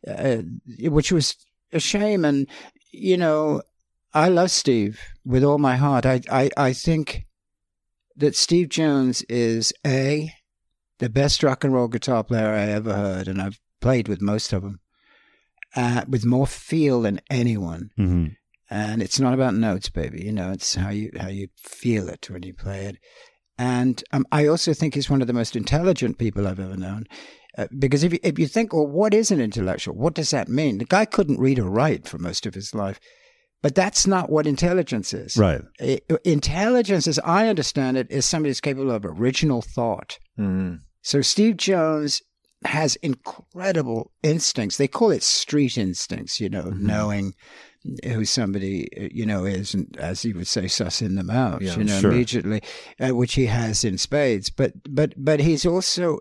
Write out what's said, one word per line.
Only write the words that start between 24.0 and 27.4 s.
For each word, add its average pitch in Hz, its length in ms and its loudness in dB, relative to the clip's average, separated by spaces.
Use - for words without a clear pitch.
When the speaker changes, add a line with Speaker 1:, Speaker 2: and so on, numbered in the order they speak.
Speaker 1:
um, 131 200 0
I 147 140 4
also 165 280 2
think 151 200 -2
he's 139 160 -2
one 135 100 4
of 120 60 2
the 120 60 0
most 120 240 -2
intelligent 139 600 0
people 104 280 -2
I've 95 140 -4
ever 95 160 -8
known. 98 280 -8